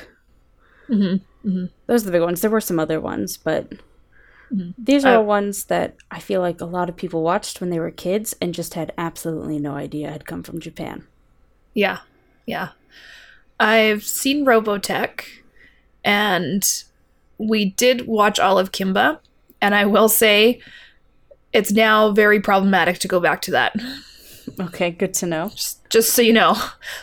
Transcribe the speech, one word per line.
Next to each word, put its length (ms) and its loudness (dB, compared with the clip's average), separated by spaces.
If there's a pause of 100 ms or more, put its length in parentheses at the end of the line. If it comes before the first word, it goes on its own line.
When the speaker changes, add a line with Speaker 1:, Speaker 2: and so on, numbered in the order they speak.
(920)
Speaker 1:
Mm-hmm. 580 -2
Mm-hmm. 160 -2 (220)
Speaker 2:
Those 160 2
are 40 -8
the 60 -6
big 100 4
ones. 180 0
There 100 0
were 100 2
some 200 -2
other 200 -2
ones, 360 -6
but 340 -4 (840)
Speaker 1:
Mm-hmm. 180 -4 (120)
Speaker 2:
these 220 4
are 100 6
Speaker 1:
Uh, 40 6
Speaker 2:
all 60 4
ones 400 -2
that 320 -4 (140)
I 100 -16
feel 200 -4
like 200 -4
a 60 -10
lot 220 -4
of 80 -10
people 260 -6
watched 380 -4
when 100 -6
they 80 -4
were 120 -6
kids 500 -6
and 140 -4
just 200 -8
had 240 -8
absolutely 600 -6
no 160 -6
idea 360 -10
had 160 -14
come 160 -10
from 180 -14
Japan. 460 -14 (680)
Speaker 1:
Yeah. 240 0 (480)
Yeah. 240 -8 (880)
I've 440 2
seen 420 -2
Robotech, 760 0 (840)
and 600 0 (760)
we 280 0
did 400 0
watch 340 2
all 180 4
of 140 0
Kimba, 460 0 (420)
and 140 2
I 120 4
will 220 6
say 520 4 (920)
it's 200 2
now 380 4
very 300 4
problematic 580 2
to 100 -6
go 120 0
back 220 0
to 100 -8
that. 240 0 (840)
Speaker 2:
Okay, 300 -4
good 240 -4
to 120 -6
know. 280 -4
Speaker 1:
Just, 340 -10
just 240 2
so 80 2
you 120 6
know, 220 6
a 200 -6 (280)